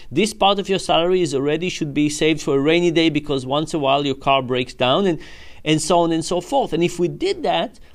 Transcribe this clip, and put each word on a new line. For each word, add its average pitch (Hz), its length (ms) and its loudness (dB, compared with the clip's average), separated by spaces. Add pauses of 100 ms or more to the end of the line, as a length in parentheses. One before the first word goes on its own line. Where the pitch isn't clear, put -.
(100)
this 208 240 0
part 202 240 2
of 190 100 -4
your 190 120 0
salary 175 420 2
is 143 100 -2
already 151 360 0
should 147 260 -6
be 147 140 2
saved 156 340 0
for 143 140 2
a 139 40 2
rainy 170 300 4
day 165 180 4
because 143 380 -2
once 147 260 -2
a 170 60 -2
while 139 260 2
your 135 120 -2
car 135 260 2
breaks 127 320 -2
down," 143 320 2
and, 170 140 0 (440)
and 156 160 2
so 175 200 2
on 170 100 2
and 160 140 -2
so 180 160 -2
forth. 269 320 -2
And 160 100 0
if 175 160 0
we 175 80 0
did 311 380 -4
that, 175 340 -2 (160)